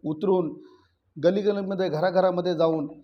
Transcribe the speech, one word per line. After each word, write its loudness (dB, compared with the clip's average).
उतरून 0
गलीगलीमध्ये, 0
घराघरामध्ये 0
जाऊन 0